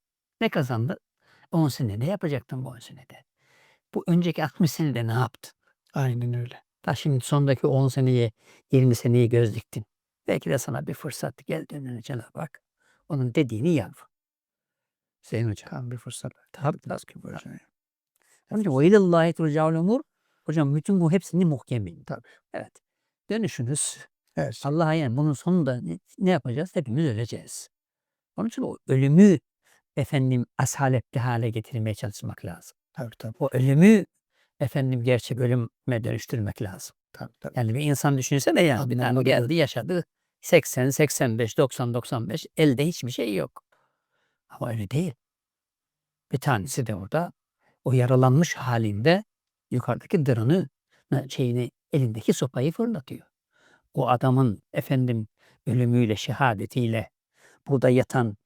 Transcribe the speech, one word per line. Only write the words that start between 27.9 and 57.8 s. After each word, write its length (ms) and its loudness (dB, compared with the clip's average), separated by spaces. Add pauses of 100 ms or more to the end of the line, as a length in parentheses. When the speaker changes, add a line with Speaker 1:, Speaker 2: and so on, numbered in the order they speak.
Speaker 1:
Onun 120 -4
için 140 -8
o 140 -8 (100)
ölümü 520 8 (580)
efendim 500 0 (120)
asaletli 600 -2
hale 300 -2
getirmeye 440 -4
çalışmak 500 -12
lazım. 340 -16 (140)
Speaker 2:
Tabii, 260 -12
tabii. 200 -12
Speaker 1:
O 140 0
ölümü 520 6 (560)
efendim 420 -2
gerçek 360 0
ölüme 680 -2
dönüştürmek 580 -6
lazım. 340 -12 (160)
Speaker 2:
Tabii, 280 -16
tabii. 160 -12
Speaker 1:
Yani 180 -2
bir 60 -2
insan 380 2
düşünsene 440 2
ya, 140 4
bir 40 0
Speaker 2:
Anladım. 180 -2
Speaker 1:
tane 240 0
geldi, 320 2
yaşadı. 500 -2 (360)
Seksen, 500 2
seksen 480 0
beş, 200 -2
doksan, 360 0
doksan 340 -4
beş. 180 -8 (100)
Elde 300 4
hiçbir 240 -6
şey 240 -4
yok. 300 -8 (840)
Ama 220 -8
öyle 200 -6
değil. 240 -4 (1160)
Bir 60 0
tanesi 480 -2
de 80 -4
orada 380 -4 (520)
o 80 0
yaralanmış 640 4
halinde 680 0 (460)
yukarıdaki 560 -2
dırını, 420 2 (600)
şeyini, 420 -2 (220)
elindeki 400 0
sopayı 400 -2
fırlatıyor. 540 -8 (680)
O 140 0
adamın 540 2 (100)
efendim 560 -2 (380)
ölümüyle, 500 2
şehadetiyle 920 -2 (580)
burada 220 2